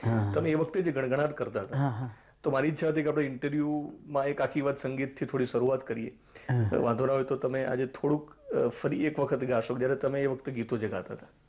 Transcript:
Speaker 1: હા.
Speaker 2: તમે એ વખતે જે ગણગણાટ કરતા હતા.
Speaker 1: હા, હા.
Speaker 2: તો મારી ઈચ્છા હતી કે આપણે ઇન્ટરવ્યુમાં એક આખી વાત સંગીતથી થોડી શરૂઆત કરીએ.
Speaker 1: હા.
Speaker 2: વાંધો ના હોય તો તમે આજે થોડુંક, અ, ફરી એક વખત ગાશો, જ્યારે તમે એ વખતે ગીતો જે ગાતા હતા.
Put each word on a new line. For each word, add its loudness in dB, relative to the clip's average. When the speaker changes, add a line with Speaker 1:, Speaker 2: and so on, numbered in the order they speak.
Speaker 1:
હા. 2
Speaker 2:
તમે 2
એ 4
વખતે 0
જે 0
ગણગણાટ 0
કરતા -2
હતા. -4
Speaker 1:
હા, 4
હા. -4
Speaker 2:
તો 0
મારી 2
ઈચ્છા 0
હતી 2
કે 2
આપણે 2
ઇન્ટરવ્યુમાં -2
એક 0
આખી 0
વાત 0
સંગીતથી -4
થોડી 0
શરૂઆત 0
કરીએ. -6
Speaker 1:
હા. 4
Speaker 2:
વાંધો 4
ના 2
હોય 2
તો 0
તમે -2
આજે 0
થોડુંક, -4
અ, 2
ફરી -2
એક 0
વખત 0
ગાશો, 0
જ્યારે 2
તમે 0
એ 2
વખતે -4
ગીતો -2
જે -2
ગાતા -6
હતા. -14